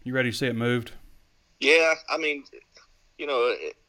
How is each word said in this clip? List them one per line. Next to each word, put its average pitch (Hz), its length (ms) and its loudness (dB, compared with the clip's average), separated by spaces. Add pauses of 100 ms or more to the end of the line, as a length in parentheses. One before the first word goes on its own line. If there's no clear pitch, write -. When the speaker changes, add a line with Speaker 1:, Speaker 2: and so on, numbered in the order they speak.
Speaker 1:
You 127 100 -6
ready 127 160 0
to 110 80 -4
see 135 80 -2
it 117 100 -2
moved? 120 360 -2 (680)
Speaker 2:
Yeah, 160 360 6 (140)
I 156 80 -2
mean, 147 260 -4 (720)
you 147 80 -10
know, 123 300 0 (340)